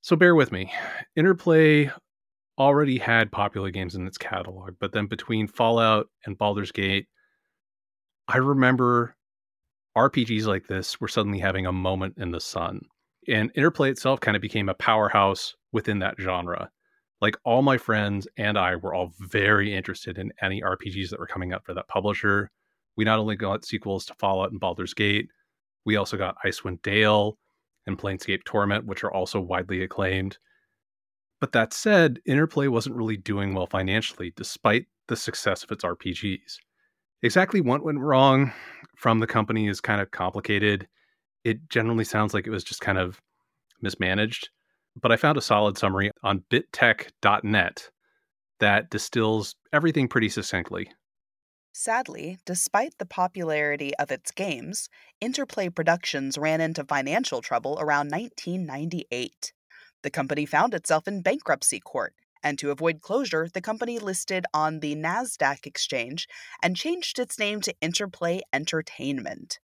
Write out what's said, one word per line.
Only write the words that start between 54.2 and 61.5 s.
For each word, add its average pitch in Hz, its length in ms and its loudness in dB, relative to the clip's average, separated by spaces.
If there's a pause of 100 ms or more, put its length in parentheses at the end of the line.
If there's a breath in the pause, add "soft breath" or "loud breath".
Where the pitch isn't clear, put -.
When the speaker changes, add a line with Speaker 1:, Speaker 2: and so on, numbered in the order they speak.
Speaker 2:
games, 170 560 -6 (320 soft breath)
Interplay 247 480 -4
Productions 160 680 -2
ran 156 240 0
into 160 240 -2
financial 143 560 -2
trouble 131 400 -4
around 147 280 0
nineteen 175 580 -6
ninety-eight. 143 840 -8 (500 soft breath)
The 147 80 -4
company 147 360 -4
found 208 280 2
itself 156 320 0
in 196 160 -6
bankruptcy 175 560 -2